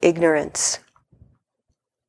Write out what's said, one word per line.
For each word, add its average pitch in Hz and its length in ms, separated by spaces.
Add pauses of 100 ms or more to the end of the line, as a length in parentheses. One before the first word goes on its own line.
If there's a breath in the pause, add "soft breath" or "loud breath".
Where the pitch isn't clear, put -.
ignorance. 165 760 (1300)